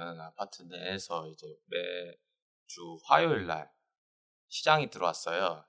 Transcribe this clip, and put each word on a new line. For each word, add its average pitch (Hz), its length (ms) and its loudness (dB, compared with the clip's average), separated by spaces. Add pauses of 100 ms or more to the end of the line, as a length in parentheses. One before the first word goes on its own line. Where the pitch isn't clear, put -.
(220)
아파트 90 420 -10
내에서 87 640 -6
이제 78 180 -16 (220)
매주 90 1400 -10
화요일 147 420 6
날 78 220 -4 (800)
시장이 156 400 4
들어왔어요. 85 800 0